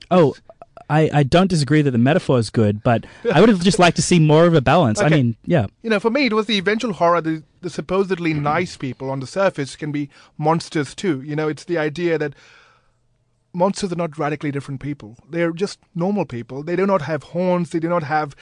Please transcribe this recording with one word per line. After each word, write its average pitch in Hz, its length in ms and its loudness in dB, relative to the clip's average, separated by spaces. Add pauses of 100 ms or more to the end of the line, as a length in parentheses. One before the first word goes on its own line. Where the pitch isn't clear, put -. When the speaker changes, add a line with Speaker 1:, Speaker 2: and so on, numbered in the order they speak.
(100)
Speaker 1:
Oh, 165 240 4 (540)
I, 151 240 2
I 147 100 4
don't 165 260 4
disagree 151 340 2
that 139 100 0
the 120 60 0
metaphor 135 420 2
is 107 100 -4
good, 107 320 0
but 113 220 0 (280)
I 143 60 4
would 220 120 8
have 190 100 2
just 185 180 2
liked 175 180 4
to 156 60 0
see 180 160 4
more 156 280 6
of 165 80 4
a 156 60 6
balance. 127 400 2
I 104 60 2
Speaker 2:
Okay. 160 100 2
Speaker 1:
mean, 117 280 0
yeah. 147 220 0 (160)
Speaker 2:
You 226 80 -4
know, 208 100 0
for 226 100 0
me, 269 160 0
it 214 60 0
was 214 140 -2
the 220 120 -2
eventual 208 360 -2
horror. 170 260 2
The, 160 240 -4 (160)
the 143 100 -10
supposedly 175 640 -2
nice 151 420 -2
people 131 320 -10
on 135 120 -6
the 131 60 -12
surface 180 500 -2
can 156 160 -10
be 143 160 -4 (280)
monsters 151 600 -2
too. 151 240 -4
You 147 160 -8
know, 156 100 -2
it's 156 180 -8
the 170 140 -4
idea 156 400 -2
that 147 160 -6 (1160)
monsters 190 400 -2
are 170 40 -8
not 165 220 -6
radically 147 340 -4
different 139 280 -8
people. 135 360 -12 (120)
They're 165 240 -2
just 180 280 -6 (140)
normal 185 300 -2
people. 123 380 -12
They 175 140 -6
do 190 100 0
not 190 160 0
have 147 220 -6
horns. 180 460 -2
They 165 100 -2
do 160 80 -4
not 170 160 -2
have 151 380 -4